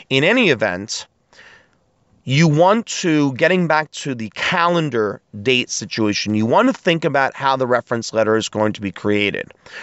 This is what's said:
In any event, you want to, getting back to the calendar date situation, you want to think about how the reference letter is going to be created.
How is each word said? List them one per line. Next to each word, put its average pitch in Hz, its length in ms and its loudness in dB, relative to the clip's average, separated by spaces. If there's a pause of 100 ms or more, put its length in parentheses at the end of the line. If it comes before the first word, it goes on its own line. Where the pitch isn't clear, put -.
(100)
In 135 140 2
any 220 260 4
event, 104 580 -2 (1160)
you 147 220 4
want 180 380 4
to, 151 480 0
getting 165 340 2
back 156 240 0
to 139 240 -8
the 110 140 -8
calendar 156 880 -2 (220)
date 123 280 0
situation, 107 680 -2
you 110 100 2
want 185 240 4
to - 40 2
think 165 300 -2
about 135 320 0
how 135 220 0
the 127 100 -2
reference 120 460 -2
letter 110 240 2
is 107 100 -2
going 107 240 0
to - 80 -10
be 98 140 -6
created. 104 580 -2 (320)